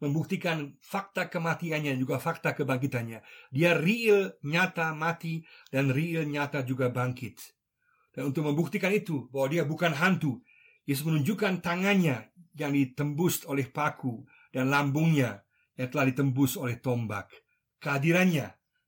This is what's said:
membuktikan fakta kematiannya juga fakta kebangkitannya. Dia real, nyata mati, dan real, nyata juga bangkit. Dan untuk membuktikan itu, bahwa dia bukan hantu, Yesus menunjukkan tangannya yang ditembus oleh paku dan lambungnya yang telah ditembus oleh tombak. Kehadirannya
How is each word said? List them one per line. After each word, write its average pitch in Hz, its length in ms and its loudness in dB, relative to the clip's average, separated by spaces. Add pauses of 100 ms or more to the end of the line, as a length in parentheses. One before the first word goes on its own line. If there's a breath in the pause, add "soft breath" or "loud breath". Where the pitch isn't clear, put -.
membuktikan 156 800 -2
fakta 185 480 -6
kematiannya 160 640 -2
juga 131 240 0
fakta 165 320 -2
kebangkitannya. 127 720 -2 (240 loud breath)
Dia 160 320 4
real, 202 640 4
nyata 165 480 0
mati, 165 560 -4 (240 loud breath)
dan 131 240 2
real, 160 320 0
nyata 143 400 -4
juga 127 240 0
bangkit. 123 480 -4 (720)
Dan 139 240 -4
untuk 160 80 0
membuktikan 165 480 0
itu, 156 400 -2
bahwa 135 160 0
dia 160 160 0
bukan 160 320 0
hantu, 160 480 2 (400 soft breath)
Yesus 143 240 -4
menunjukkan 175 560 0
tangannya 175 640 2 (320)
yang 143 160 -2
ditembus 147 720 0
oleh 139 240 -2
paku 127 540 -4 (260 soft breath)
dan 131 160 0
lambungnya 143 800 2 (320)
yang 127 160 -4
telah 135 160 2
ditembus 135 480 2
oleh 120 240 -6
tombak. 113 480 -2 (500)
Kehadirannya 151 800 2 (300)